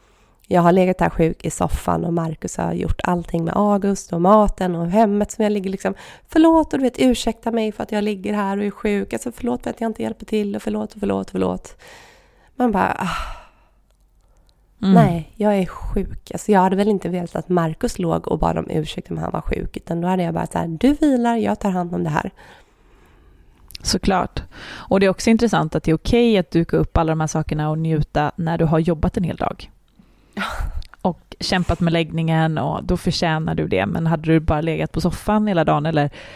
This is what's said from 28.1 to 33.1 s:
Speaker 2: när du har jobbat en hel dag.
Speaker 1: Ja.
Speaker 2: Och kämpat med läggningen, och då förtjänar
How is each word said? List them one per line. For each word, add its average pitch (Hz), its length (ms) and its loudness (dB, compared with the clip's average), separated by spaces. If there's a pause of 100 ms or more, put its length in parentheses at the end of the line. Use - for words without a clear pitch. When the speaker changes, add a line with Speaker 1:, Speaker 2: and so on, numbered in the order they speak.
Speaker 2:
när 165 220 -2
du 165 80 2
har 156 140 4
jobbat 165 380 0
en 196 60 0
hel 160 120 -4
dag. - 360 -6 (600)
Speaker 1:
Ja. 196 100 -8 (580)
Speaker 2:
Och - 380 -6
kämpat 180 400 0
med 170 140 2
läggningen, 160 640 0
och - 260 -4
då 180 140 0
förtjänar 165 580 -2